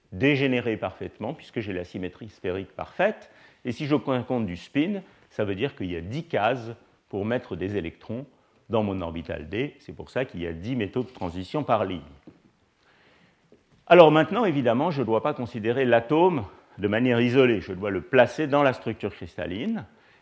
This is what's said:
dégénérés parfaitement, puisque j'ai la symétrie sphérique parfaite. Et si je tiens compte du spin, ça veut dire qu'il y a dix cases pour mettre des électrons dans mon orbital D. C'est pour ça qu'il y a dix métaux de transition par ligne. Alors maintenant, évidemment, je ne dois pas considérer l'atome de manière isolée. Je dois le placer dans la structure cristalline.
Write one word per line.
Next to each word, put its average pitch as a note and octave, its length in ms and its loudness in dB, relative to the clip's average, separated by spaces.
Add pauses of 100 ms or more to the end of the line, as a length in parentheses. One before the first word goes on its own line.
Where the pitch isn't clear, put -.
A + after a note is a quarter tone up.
(140)
dégénérés B2 640 0
parfaitement, G2 560 -8
puisque - 260 -12
j'ai G#2 140 -8
la F2 100 -6
symétrie F#2 460 -12
sphérique F#2+ 420 -8
parfaite. - 580 -4 (360)
Et B2 80 -6
si D3+ 120 -8
je C#3+ 100 2
tiens C3 280 -2
compte A#2+ 220 -2
du F2 100 -6
spin, C#3 460 -4 (280)
ça - 140 -4
veut G2+ 120 -2
dire C3 200 -6
qu'il F#2 160 -8
y F2 60 -6
a E2 40 -8
dix A#2+ 220 -8
cases A#2 480 -2 (380)
pour G2+ 160 -6
mettre A#2 320 -6
des F#2+ 180 -6
électrons G#2+ 500 -8 (440)
dans A2+ 120 0
mon G2 200 -4
orbital E2 480 -8
D. A#2+ 300 -6
C'est D#2+ 160 -18
pour D#2+ 140 -16
ça B2+ 140 -4
qu'il F#2+ 180 -10
y E2+ 60 -6
a E2+ 60 -6
dix G2+ 240 -8
métaux A2+ 260 -2
de G#2+ 60 -10
transition F#2 540 -6
par A2 200 0
ligne. F#2 160 -6 (1900)
Alors E3+ 240 12
maintenant, F#3+ 340 4
évidemment, C#3 460 2
je C#3 100 -2
ne A#2+ 40 0
dois A2 180 2
pas D3 100 -2
considérer A#2+ 500 -2
l'atome C3 640 4 (320)
de F#2+ 100 -2
manière A#2 320 2
isolée. A#2+ 400 4
Je F#2+ 140 -8
dois G2 160 -6
le F#2+ 120 -2
placer B2+ 460 4
dans C#3+ 160 2
la C3+ 100 4
structure A2 400 -6
cristalline. G2+ 720 -8 (360)